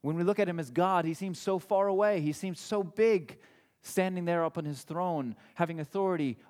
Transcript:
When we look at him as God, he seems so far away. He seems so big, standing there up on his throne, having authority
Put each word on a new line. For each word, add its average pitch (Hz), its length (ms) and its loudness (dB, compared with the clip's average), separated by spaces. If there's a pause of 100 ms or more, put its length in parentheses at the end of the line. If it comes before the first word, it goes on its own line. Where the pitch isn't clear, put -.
When 151 140 -2
we 175 80 0
look 196 140 2
at 202 100 2
him 170 120 -4
as 139 100 -6
God, 175 340 2
he 160 120 -2
seems 190 240 -6
so 190 180 0
far 196 300 2
away. 202 340 2
He 151 100 0
seems 180 280 -6
so 208 240 -4
big, 202 560 0 (420)
standing 185 440 -2
there 170 200 2
up 156 100 -4
on 165 80 -4
his 147 200 -6
throne, 160 520 -4 (200)
having 165 240 -2
authority 156 580 0 (120)